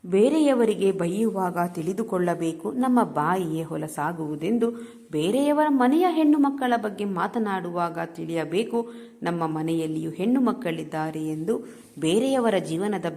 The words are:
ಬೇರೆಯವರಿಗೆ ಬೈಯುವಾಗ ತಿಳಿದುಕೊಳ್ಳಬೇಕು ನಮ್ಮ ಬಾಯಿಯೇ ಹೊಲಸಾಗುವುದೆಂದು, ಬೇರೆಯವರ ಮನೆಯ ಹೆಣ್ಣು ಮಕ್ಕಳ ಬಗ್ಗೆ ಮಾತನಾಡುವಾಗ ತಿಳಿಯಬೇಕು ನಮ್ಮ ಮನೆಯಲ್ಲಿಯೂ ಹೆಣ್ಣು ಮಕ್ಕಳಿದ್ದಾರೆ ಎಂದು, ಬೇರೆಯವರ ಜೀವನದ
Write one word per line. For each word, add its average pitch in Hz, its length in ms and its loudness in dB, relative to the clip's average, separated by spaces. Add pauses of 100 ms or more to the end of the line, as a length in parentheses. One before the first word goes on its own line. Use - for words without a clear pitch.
ಬೇರೆಯವರಿಗೆ 226 880 4
ಬೈಯುವಾಗ 185 640 0 (100)
ತಿಳಿದುಕೊಳ್ಳಬೇಕು 175 1040 -2
ನಮ್ಮ 254 320 2
ಬಾಯಿಯೇ 160 600 0
ಹೊಲಸಾಗುವುದೆಂದು, 156 1040 -2 (440)
ಬೇರೆಯವರ 277 580 2
ಮನೆಯ 277 400 4
ಹೆಣ್ಣು 311 280 4
ಮಕ್ಕಳ 277 380 2
ಬಗ್ಗೆ 208 300 -4
ಮಾತನಾಡುವಾಗ 180 1000 -2
ತಿಳಿಯಬೇಕು 165 720 -2 (440)
ನಮ್ಮ 170 240 -2
ಮನೆಯಲ್ಲಿಯೂ 160 640 -2
ಹೆಣ್ಣು 226 300 2
ಮಕ್ಕಳಿದ್ದಾರೆ 160 840 -2
ಎಂದು, 160 320 -2 (420)
ಬೇರೆಯವರ 226 580 2
ಜೀವನದ 175 600 -2